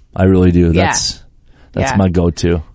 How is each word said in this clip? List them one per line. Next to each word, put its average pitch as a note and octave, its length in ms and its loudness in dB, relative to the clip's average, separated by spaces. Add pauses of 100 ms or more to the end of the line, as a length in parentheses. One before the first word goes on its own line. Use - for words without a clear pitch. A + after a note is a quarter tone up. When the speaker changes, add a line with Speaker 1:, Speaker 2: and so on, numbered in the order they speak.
(140)
Speaker 1:
I F#2 100 0
really F#2 260 4
do. E2+ 220 2
Speaker 2:
Yeah. - 160 0
Speaker 1:
That's, - 340 -6 (500)
that's C3+ 200 -4
Speaker 2:
Yeah. A#2 40 -4
Speaker 1:
my F#2+ 140 0
go-to. E2+ 520 -2 (120)